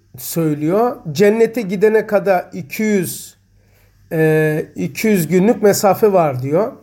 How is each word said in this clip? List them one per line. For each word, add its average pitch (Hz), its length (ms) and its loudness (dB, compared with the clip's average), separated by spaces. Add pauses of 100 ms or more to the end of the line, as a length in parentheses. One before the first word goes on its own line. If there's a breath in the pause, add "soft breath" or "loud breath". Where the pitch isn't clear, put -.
(180)
söylüyor. 165 800 -2 (160)
Cennete 220 500 2
gidene 214 460 0
kadar 190 460 0
iki 190 300 -8
yüz, 208 540 -4 (760)
e, 156 540 0 (100)
iki 180 320 -4
yüz 185 200 2
günlük 185 360 2
mesafe 202 500 2
var 147 280 0
diyor. 156 300 -2 (120)